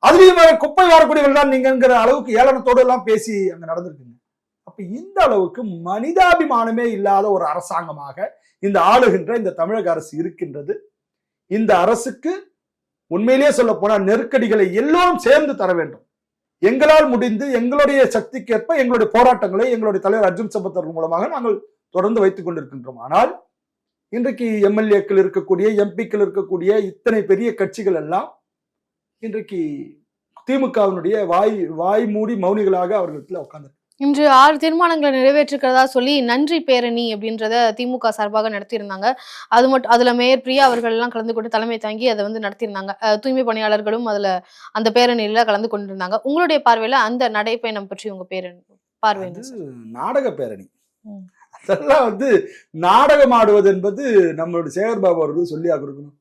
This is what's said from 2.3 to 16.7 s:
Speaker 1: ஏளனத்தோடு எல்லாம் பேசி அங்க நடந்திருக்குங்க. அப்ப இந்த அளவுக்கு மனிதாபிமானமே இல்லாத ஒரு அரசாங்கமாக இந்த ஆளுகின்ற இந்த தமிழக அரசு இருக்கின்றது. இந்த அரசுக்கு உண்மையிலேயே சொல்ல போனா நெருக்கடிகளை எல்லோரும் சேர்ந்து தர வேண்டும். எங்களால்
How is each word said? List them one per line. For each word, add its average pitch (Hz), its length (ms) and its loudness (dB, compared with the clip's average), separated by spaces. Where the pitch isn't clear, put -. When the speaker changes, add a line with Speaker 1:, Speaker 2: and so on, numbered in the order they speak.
Speaker 1:
ஏளனத்தோடு 254 440 4
எல்லாம் 247 240 0
பேசி 220 260 0
அங்க 165 160 -20
நடந்திருக்குங்க. 147 440 -12
அப்ப - 120 -20
இந்த 381 180 -10
அளவுக்கு 196 340 -2
மனிதாபிமானமே 262 960 0
இல்லாத 196 300 0
ஒரு 175 160 -2
அரசாங்கமாக 156 680 -10
இந்த 196 200 0
ஆளுகின்ற 196 540 4
இந்த 196 200 -6
தமிழக 180 340 -4
அரசு 156 260 -6
இருக்கின்றது. 160 560 -8
இந்த 214 260 0
அரசுக்கு 233 540 -2
உண்மையிலேயே 254 400 2
சொல்ல 240 220 0
போனா 202 280 0
நெருக்கடிகளை 220 640 0
எல்லோரும் 320 500 0
சேர்ந்து 294 300 2
தர 190 180 -2
வேண்டும். 160 300 -6
எங்களால் 294 460 6